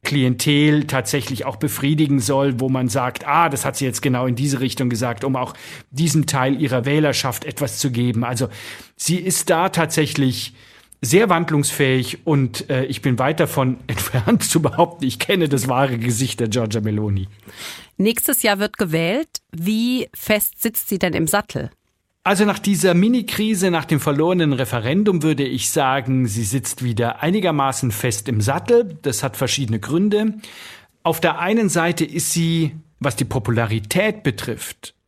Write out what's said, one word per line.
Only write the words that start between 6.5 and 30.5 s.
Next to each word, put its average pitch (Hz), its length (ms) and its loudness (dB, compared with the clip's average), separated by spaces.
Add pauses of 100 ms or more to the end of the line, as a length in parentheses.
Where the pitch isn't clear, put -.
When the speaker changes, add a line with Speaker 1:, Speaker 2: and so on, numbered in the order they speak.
Speaker 1:
ihrer 127 260 0
Wählerschaft 143 580 0
etwas 131 340 -6
zu 139 120 0
geben. 120 340 0
Also 120 240 -2 (480)
sie 170 200 0
ist 180 340 -2
da 175 180 4
tatsächlich 151 840 0 (480)
sehr 175 260 4
wandlungsfähig 143 1000 0
und, 139 440 0
äh, 131 160 2
ich - 160 -6
bin 127 160 2
weit 147 220 0
davon 131 420 0
<laughs> - 40 -16
entfernt 127 560 0
zu - 200 2
behaupten, 165 420 2
ich 127 140 -2
kenne 180 300 0
das 131 200 0
wahre 131 300 2
Gesicht 120 420 -2
der 117 80 0
Giorgia 110 320 -2
Meloni. 104 480 -2 (680)
Speaker 2:
Nächstes 226 440 0
Jahr 202 160 2
wird 208 200 -2
gewählt. 175 500 0 (240)
Wie 220 640 -2
fest - 480 -2
sitzt - 260 -4
sie 196 100 -2
denn 175 140 0
im 165 140 0
Sattel? - 440 -2 (520)
Speaker 1:
Also 190 220 4
nach 208 140 2
dieser 185 340 4
Mini-Krise, 208 760 2
nach 165 160 0
dem 156 120 2
verlorenen 156 540 2
Referendum, 135 680 0
würde 147 220 2
ich 127 260 -2
sagen, 131 560 2
sie 110 180 -2
sitzt 127 400 -4
wieder 120 380 0
einigermaßen 151 720 0
fest - 360 -4
im 110 140 0
Sattel. 175 600 2
Das 135 200 -2
hat 135 160 -6
verschiedene 120 420 -2
Gründe. 202 540 0 (680)